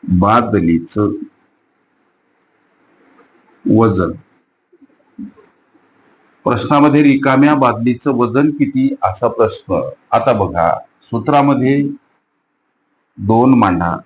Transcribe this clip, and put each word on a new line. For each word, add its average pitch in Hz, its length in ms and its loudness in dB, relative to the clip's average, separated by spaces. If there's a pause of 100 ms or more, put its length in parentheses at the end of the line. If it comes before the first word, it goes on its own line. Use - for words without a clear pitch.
बादलीचं 98 1080 0 (2500)
वजन. 92 480 0 (2250)
प्रश्नामध्ये 143 560 2
रिकाम्या 139 520 2
बादलीचं 123 600 -2
वजन 123 340 0
किती, 135 380 -2 (160)
असा 104 240 -2
प्रश्न. 98 520 -2 (320)
आता 135 200 0
बघा, 85 380 0 (320)
सूत्रामध्ये 139 800 0 (1400)
दोन 113 400 2
मांडा. 87 480 0